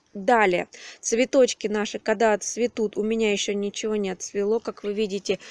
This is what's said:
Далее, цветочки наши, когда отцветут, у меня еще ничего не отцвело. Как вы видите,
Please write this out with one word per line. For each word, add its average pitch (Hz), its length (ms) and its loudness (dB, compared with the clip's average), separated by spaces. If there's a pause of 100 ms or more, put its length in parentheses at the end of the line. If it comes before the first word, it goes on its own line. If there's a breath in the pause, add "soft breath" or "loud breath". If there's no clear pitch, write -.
(140)
Далее, 202 540 2 (320 loud breath)
цветочки 247 680 2
наши, 208 320 -2
когда 220 340 2
отцветут, 220 640 -2
у 208 60 0
меня 220 280 2
еще 202 220 0
ничего 202 440 -2
не 202 120 -2
отцвело. 202 500 -2
Как - 240 -10
вы 202 80 -4
видите, 202 460 -2 (140 loud breath)